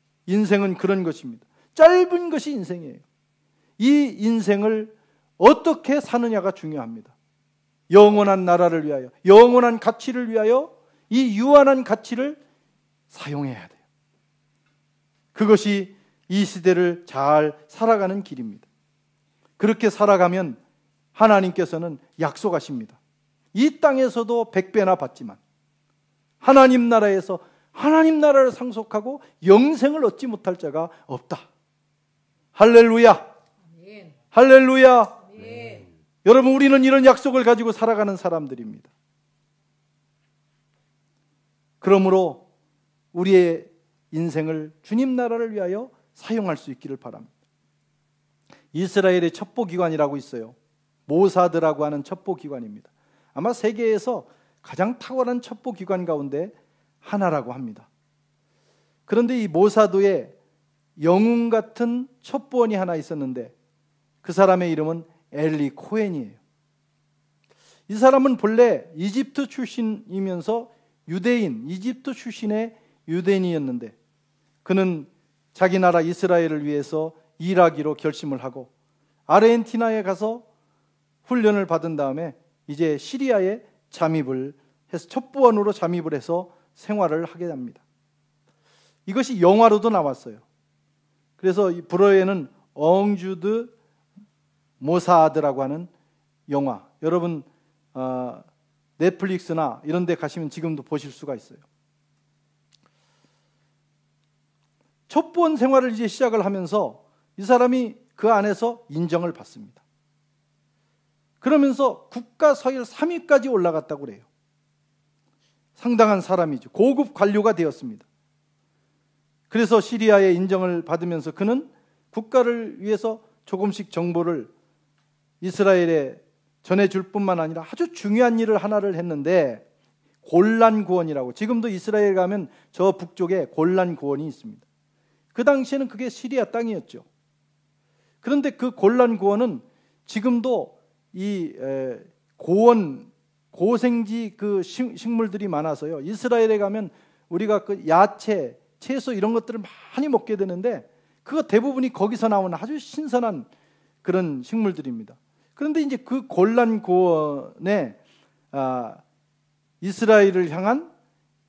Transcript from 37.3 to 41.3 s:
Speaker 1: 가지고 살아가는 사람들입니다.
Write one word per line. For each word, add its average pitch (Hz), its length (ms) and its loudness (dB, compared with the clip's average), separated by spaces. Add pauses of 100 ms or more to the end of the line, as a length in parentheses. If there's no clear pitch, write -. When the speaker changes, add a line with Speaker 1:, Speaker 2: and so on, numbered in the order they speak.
Speaker 1:
가지고 233 260 4
살아가는 208 460 -2
사람들입니다. 135 720 -8 (3000)